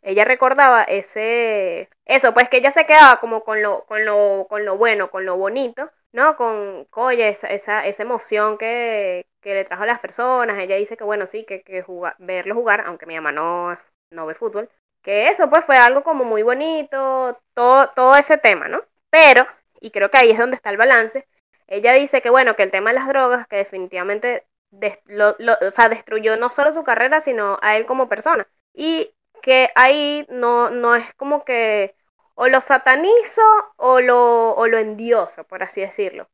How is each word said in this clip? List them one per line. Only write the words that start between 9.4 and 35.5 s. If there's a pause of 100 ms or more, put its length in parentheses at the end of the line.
que
le
trajo
a
las
personas.
Ella
dice
que,
bueno,
sí,
que,
que
juga-,
verlo
jugar,
aunque
mi
mamá
no, (340)
no
ve
fútbol, (340)
que
eso,
pues,
fue
algo
como
muy
bonito, (160)
todo,
todo
ese
tema,
¿no? (280)
Pero, (340)
y
creo
que
ahí
es
donde
está
el
balance, (420)
ella
dice
que,
bueno,
que
el
tema
de
las
drogas,
que
definitivamente (260)
des-,
lo,
lo,
o
sea,
destruyó
no
solo
su
carrera,
sino
a
él
como
persona, (280)
y (300)
que
ahí
no,
no
es
como
que (400)
o
lo
satanizo (340)
o
lo,
o
lo
endioso,
por